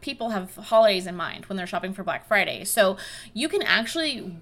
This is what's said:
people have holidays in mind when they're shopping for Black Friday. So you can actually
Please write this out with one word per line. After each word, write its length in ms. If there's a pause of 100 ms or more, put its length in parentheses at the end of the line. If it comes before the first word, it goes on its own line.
people 300
have 260
holidays 500
in 80
mind 320
when 100
they're 100
shopping 260
for 100
Black 240
Friday. 380
So 320 (380)
you 140
can 140
actually 800